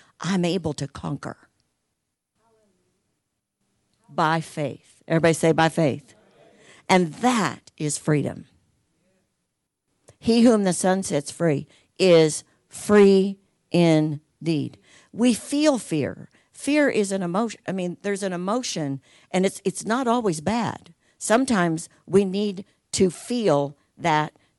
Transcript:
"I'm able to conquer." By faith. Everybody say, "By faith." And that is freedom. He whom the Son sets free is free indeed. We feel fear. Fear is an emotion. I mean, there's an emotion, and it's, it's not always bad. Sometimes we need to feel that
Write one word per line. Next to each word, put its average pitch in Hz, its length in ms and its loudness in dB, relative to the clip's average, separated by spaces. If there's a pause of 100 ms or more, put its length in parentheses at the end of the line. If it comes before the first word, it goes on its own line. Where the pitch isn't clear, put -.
(200)
"I'm 175 240 -2
able 165 300 -4
to 139 120 -8
conquer." - 500 -10 (2750)
By 160 320 0
faith. - 680 -10
Everybody 165 260 2
say, 165 160 2
"By 160 180 2
faith." 147 460 -4 (720)
And 180 260 2
that 226 600 -2
is 151 220 -6
freedom. - 460 -4 (1800)
He 226 220 4
whom 226 200 6
the 185 100 0
Son 190 300 0
sets 147 300 -6
free 151 340 -2 (320)
is 165 460 4 (240)
free 196 680 4 (340)
indeed. 156 1080 0 (340)
We 233 220 2
feel 285 440 0
fear. 143 520 -6 (220)
Fear 285 380 0
is 196 200 -2
an 190 140 -4
emotion. 196 420 -4
I 202 60 -6
mean, 180 300 -6
there's 196 200 -6
an 190 100 -4
emotion, 180 680 -6 (320)
and 185 120 2
it's, - 200 -2
it's 180 200 -6
not 233 220 -2
always 220 340 -2
bad. 202 540 -6 (240)
Sometimes 196 680 0 (180)
we 196 180 4
need 196 400 -6 (280)
to 190 180 2
feel 156 640 -2 (220)
that 156 400 -2 (200)